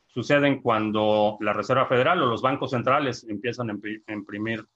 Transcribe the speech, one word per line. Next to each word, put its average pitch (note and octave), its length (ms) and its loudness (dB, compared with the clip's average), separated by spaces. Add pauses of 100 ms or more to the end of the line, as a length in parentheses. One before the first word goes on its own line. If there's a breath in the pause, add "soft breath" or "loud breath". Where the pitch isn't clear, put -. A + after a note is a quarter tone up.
suceden C#3 540 2
cuando G#2+ 760 2
la G#2 140 0
Reserva A#2+ 320 0
Federal C#3+ 360 2
o C3+ 40 2
los A2 160 -2
bancos C#3 300 -2
centrales B2+ 580 0
empiezan A#2 400 -6
a G2+ 40 -6
impri-, G#2+ 340 -10
a G#2+ 40 -10
imprimir G#2+ 540 -6 (100)